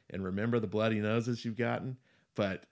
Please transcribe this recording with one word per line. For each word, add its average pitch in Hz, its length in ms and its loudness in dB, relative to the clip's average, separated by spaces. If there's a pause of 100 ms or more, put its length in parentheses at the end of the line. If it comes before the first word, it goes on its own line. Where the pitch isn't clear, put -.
and 95 140 -6
remember 104 360 0
the 107 80 -2
bloody 107 320 2
noses 113 460 0
you've 113 120 -4
gotten, 120 400 -2 (380)
but 98 360 -2